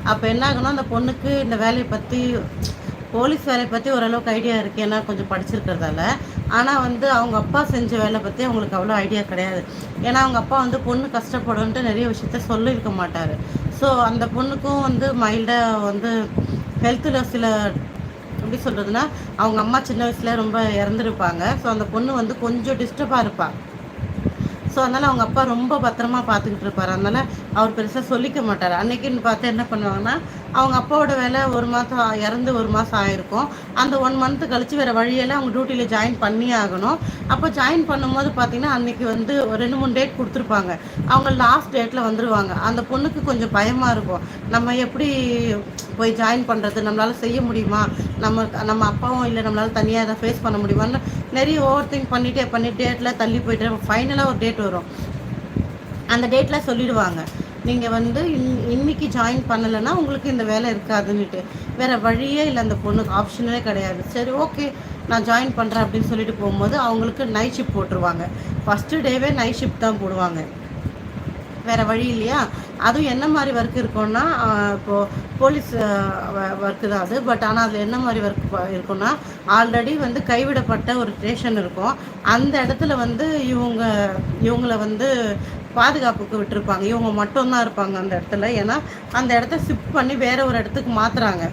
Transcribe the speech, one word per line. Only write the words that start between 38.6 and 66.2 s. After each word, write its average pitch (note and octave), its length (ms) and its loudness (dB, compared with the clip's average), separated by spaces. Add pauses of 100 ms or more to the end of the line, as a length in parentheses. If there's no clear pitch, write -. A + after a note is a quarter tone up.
அன்னைக்கு A#3+ 320 -2
வந்து A#3 440 0
ஒரு A3 80 -2
ரெண்டு, A#3+ 200 0
மூணு C4 160 2
டேட் C4+ 280 2
கொடுத்துருப்பாங்க. G3+ 580 0 (280)
அவங்க C4+ 240 4
லாஸ்ட் C4 460 4
டேட்ல A#3+ 240 0
வந்துருவாங்க. A3 600 0
அந்த A#3 220 0
பொண்ணுக்கு C#4+ 420 -2
கொஞ்சம் A#3 280 0
பயமா A#3+ 380 2
இருக்கும். G3+ 300 0 (300)
நம்ம A#3+ 260 2
எப்படி B3+ 600 0 (600)
போய் A3+ 160 2
ஜாயின் A#3 380 2
பண்றது? G#3+ 320 0
நம்மளால G#3+ 380 2
செய்ய A#3+ 200 0
முடியுமா? G#3+ 460 2 (320)
நம்ம, A3 260 2 (200)
நம்ம A3 200 2
அப்பாவும் B3 400 0
இல்ல, A3+ 180 0
நம்மளால G#3+ 300 0
தனியா A3 300 2
இதை A3 200 -2
ஃபேஸ் A#3 200 -2
பண்ண G#3 160 0
முடியுமான்னு G#3 400 0 (340)
நிறைய C#4+ 280 2
ஓவர் C#4 300 2
திங்க் C4 240 -4
பண்ணிட்டே, B3 360 0
பண்ணி A#3 180 0
டேட்ல A#3+ 480 -2
தள்ளி A3+ 240 0
போயிட்டு, A3+ 280 0
ஃபைனலா B3+ 580 0
ஒரு B3+ 120 0
டேட் A3+ 240 0
வரும். F3+ 220 -2 (1200)
அந்த A#3+ 200 2
டேட்ல C4+ 400 4
சொல்லிடுவாங்க, A3+ 540 2 (440)
"நீங்க A#3+ 240 2
வந்து A#3 320 0 (120)
இன்-, B3+ 380 0
இன்னைக்கு C#4+ 360 0
ஜாயின் A#3+ 420 2
பண்ணலைன்னா A3+ 420 2
உங்களுக்கு C#4+ 400 0
இந்த A#3+ 140 0
வேலை A3 300 0
இருக்காதுன்னுட்டு." G3+ 720 -2 (340)
வேற B3+ 180 2
வழியே C4 500 2
இல்ல, B3+ 140 0
அந்த A3 140 0
பொண்ணுக்கு G3+ 500 2
ஆப்ஷனே A#3 380 -2
கிடையாது. F#3+ 500 -2
"சரி, A#3+ 180 -2
ஓகே, C#4+ 420 -2 (360)
நான் A3+ 140 2
ஜாயின் A#3 320 2
பண்றேன்" A3+ 280 0
அப்படின்னு G#3+ 260 0
சொல்லிட்டு A3 240 -2